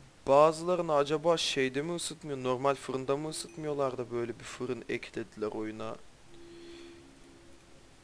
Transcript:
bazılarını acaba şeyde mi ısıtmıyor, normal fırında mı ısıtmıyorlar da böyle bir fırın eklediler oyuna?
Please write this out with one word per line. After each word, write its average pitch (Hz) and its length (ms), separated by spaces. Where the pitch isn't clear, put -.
bazılarını 160 680
acaba 151 420
şeyde 131 440
mi 170 140
ısıtmıyor, 151 480
normal 131 320
fırında 131 420
mı 156 120
ısıtmıyorlar 143 680
da 117 140
böyle 117 280
bir - 40
fırın 120 460
eklediler 113 580
oyuna? 110 480